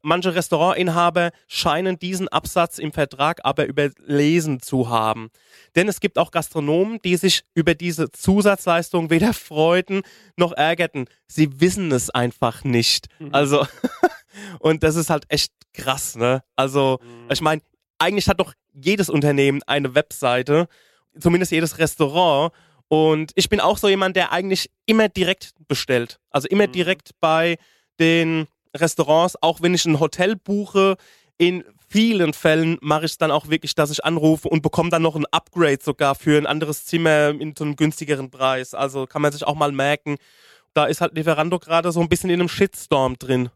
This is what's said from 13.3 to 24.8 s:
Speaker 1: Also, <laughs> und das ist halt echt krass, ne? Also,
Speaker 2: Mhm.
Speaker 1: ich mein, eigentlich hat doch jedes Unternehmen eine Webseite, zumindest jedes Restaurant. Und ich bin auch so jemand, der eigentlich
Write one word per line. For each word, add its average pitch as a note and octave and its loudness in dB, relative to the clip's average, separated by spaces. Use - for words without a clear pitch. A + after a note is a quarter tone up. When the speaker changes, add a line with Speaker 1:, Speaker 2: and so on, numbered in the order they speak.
Speaker 1:
Also, C#3 2
<laughs> G3 -20
und D#3 2
das D#3 2
ist E3 -2
halt D3+ -2
echt - -2
krass, C3+ -6
ne? B2 0
Also, C3+ 0
Speaker 2:
Mhm. A#2+ -12
Speaker 1:
ich C#3 -2
mein, D#3 0
eigentlich G3 0
hat G3 0
doch - -2
jedes F3+ -2
Unternehmen C#3 2
eine C#3 -2
Webseite, C#3+ 0
zumindest F3 2
jedes D#3+ -2
Restaurant. D#3 2
Und D#3 2
ich F#3+ 0
bin G#3 0
auch G3 2
so G#3 0
jemand, F#3+ 0
der F3+ 0
eigentlich F#3+ -4